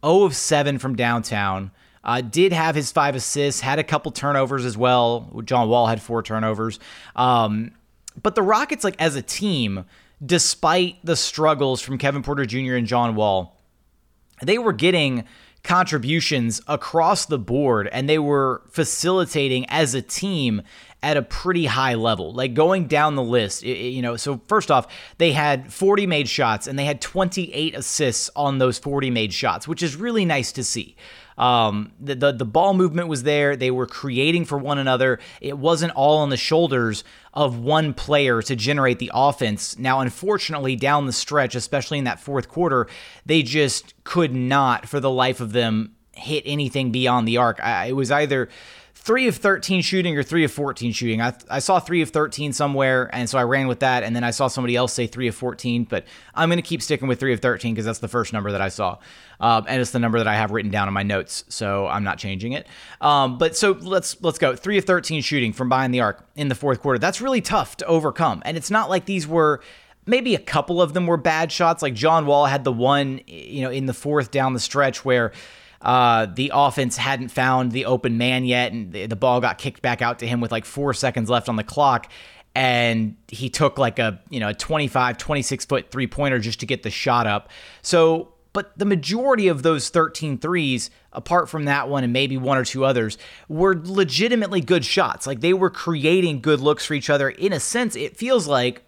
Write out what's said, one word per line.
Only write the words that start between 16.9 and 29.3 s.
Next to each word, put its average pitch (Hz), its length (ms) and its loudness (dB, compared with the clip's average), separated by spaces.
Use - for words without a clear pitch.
the 147 140 -2
board, 117 520 0
and 135 160 -4
they 156 120 4
were 139 500 0
facilitating 156 1000 0
as 143 280 0
a 127 80 -2
team 139 580 -2
at 147 160 0
a 135 60 0
pretty 175 420 -2
high 127 300 0
level. 110 380 0
Like, 127 200 -4
going 170 320 4
down 147 300 2
the 135 80 0
list, 113 400 0
i-, 117 60 -6
i-, - 20 -2
you 127 320 -4
know, 120 120 -4
so 135 320 -6
first - 220 0
off, 131 160 4
they 165 140 4
had 143 420 0
forty 202 320 2
made 147 240 0
shots, 113 380 0
and 135 100 -6
they 139 80 -2
had 143 160 -2
twenty-eight 175 720 -4
assists - 640 -2
on 139 240 0
those 127 180 4
forty 139 320 -2
made 110 240 0